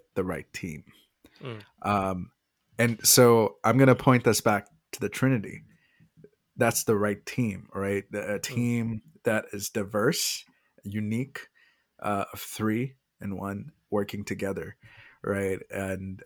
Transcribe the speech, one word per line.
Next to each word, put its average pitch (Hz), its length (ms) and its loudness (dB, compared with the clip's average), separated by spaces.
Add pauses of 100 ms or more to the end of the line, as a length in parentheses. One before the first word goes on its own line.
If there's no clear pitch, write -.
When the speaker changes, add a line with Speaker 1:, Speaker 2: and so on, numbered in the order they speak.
(160)
Speaker 1:
the 95 80 -2
right 87 300 -8
team. 78 300 -10 (600)
Speaker 2:
Mm. 113 180 -12 (200)
Speaker 1:
Um, 95 500 -2 (480)
and 117 260 0
so 117 580 6
I'm 113 140 4
gonna 131 180 8
point 123 320 4
us 110 140 4
back 104 260 2 (260)
to - 60 -14
the 101 100 -2
Trinity. 120 540 -2 (920)
That's 117 280 2
the 113 120 4
right 101 300 0
team, 101 480 -4
right? 98 380 -2
The, 101 240 -4
a - 40 -4
Speaker 2:
Mm. 123 40 -8
Speaker 1:
team 120 580 -2 (220)
that 110 300 0
is 101 160 -8
diverse, 107 760 -2 (380)
unique, 107 640 -6 (520)
uh, 101 340 -2
of 101 60 -12
three 113 560 -4 (260)
and 98 180 -8
one 101 320 -8 (180)
working 101 340 -4
together, 98 520 -6 (480)
right? 98 360 -2 (120)
And, 95 540 -6